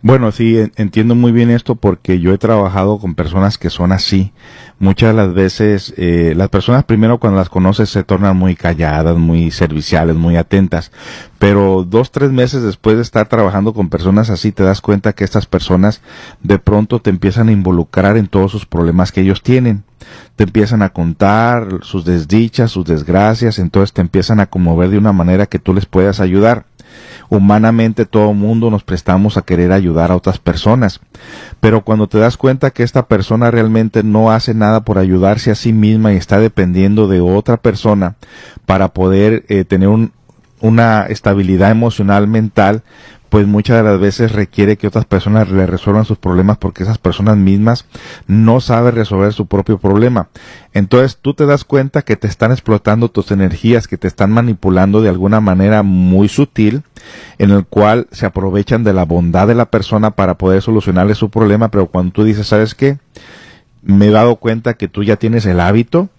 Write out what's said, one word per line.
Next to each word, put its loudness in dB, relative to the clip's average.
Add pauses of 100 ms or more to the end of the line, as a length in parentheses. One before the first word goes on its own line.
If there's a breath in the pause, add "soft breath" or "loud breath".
Bueno, 2
sí, 0
en-, -2
entiendo 0
muy 2
bien 2
esto -2
porque -2
yo 0
he -4
trabajado 0
con -8
personas -2
que -6
son -2
así. -2 (480 loud breath)
Muchas 2
de 2
las 0
veces, -2
eh, 0
las 0
personas 0
primero 0
cuando 0
las -2
conoces 0
se -4
tornan 0
muy 0
calladas, -2
muy 0
serviciales, -2
muy 0
atentas. -2 (480 loud breath)
Pero 2
dos, 0
tres -2
meses -2
después 0
de 0
estar -2
trabajando 0
con -4
personas 0
así, -2
te -2
das 0
cuenta -2
que -6
estas -2
personas -2 (420 loud breath)
de 0
pronto 0
te -2
empiezan 0
a 4
involucrar 0
en 0
todos 0
sus -10
problemas 0
que -2
ellos 0
tienen. 0 (500 loud breath)
Te 2
empiezan 0
a 0
contar -2
sus -8
desdichas, 0
sus -4
desgracias, 0
entonces 0
te -4
empiezan 0
a 0
conmover 0
de 0
una 2
manera 0
que -6
tú -6
les -4
puedas 0
ayudar. 0 (680 loud breath)
Humanamente 2
todo 0
mundo 0
nos -2
prestamos 0
a -4
querer 0
ayudar 0
a 2
otras -4
personas, -2 (600 loud breath)
pero 2
cuando 0
te -2
das 2
cuenta 0
que -4
esta -2
persona 0
realmente 0
no 2
hace -2
nada 0
por -2
ayudarse 0
a 0
sí -4
misma 2
y 2
está -2
dependiendo 0
de 2
otra 0
persona -2 (500 loud breath)
para 0
poder, 0
eh, 0
tener 0
un, 0 (480)
una 2
estabilidad 0
emocional, 0
mental, 0 (480 loud breath)
pues 2
muchas 2
de 2
las 2
veces 0
requiere 0
que -6
otras -2
personas 0
le 2
resuelvan -2
sus -4
problemas 0
porque -8
esas -4
personas 0
mismas 0 (400 loud breath)
no 2
saben 0
resolver -2
su -6
propio -2
problema. 0 (460 loud breath)
Entonces 0
tú -6
te 0
das 0
cuenta -2
que -2
te -6
están 0
explotando 0
tus -4
energías, 0
que -8
te -6
están -2
manipulando 0
de 2
alguna 0
manera 2
muy 2
sutil, -2 (560 loud breath)
en 2
el 2
cual 0
se -6
aprovechan -2
de 0
la 0
bondad 0
de -2
la -2
persona -2
para -2
poder 0
solucionarle 0
su -4
problema, 0
pero 0
cuando -4
tú 0
dices, -2
"¿Sabes 0
qué? -2 (840 loud breath)
Me 4
he 4
dado 4
cuenta -4
que -8
tú -6
ya 0
tienes -2
el 0
hábito 0